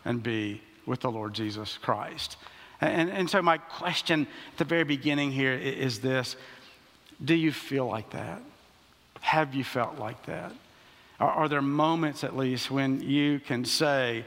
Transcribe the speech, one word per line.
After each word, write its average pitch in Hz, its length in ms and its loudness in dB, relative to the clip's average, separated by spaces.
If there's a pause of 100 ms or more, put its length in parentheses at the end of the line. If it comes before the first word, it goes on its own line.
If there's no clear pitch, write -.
and 120 180 -2
be 107 380 -2 (240)
with 127 160 -4
the 131 100 -2
Lord 107 220 -6
Jesus 107 460 -6
Christ. - 580 -4 (460)
And, 165 260 2
and 190 220 0
so 196 100 6
my 165 160 6
question 160 720 0 (260)
at - 60 -6
the 170 60 2
very 165 200 4
beginning 143 480 0
here 135 220 2
i-, - 20 0
is 127 440 -2
this. 131 360 0 (880)
Do 160 100 4
you 160 180 4
feel 135 340 -2
like 107 240 -6
that? - 320 -8 (800)
Have 151 320 2
you 131 100 -2
felt 123 340 -2
like 113 280 -8
that? 160 260 -8 (680)
Are, 143 100 4
are 156 180 2
there 143 120 2
moments, 151 640 2
at 131 100 -4
least, 127 360 0
when 135 320 2
you 143 380 2
can 120 260 -4
say, 127 600 2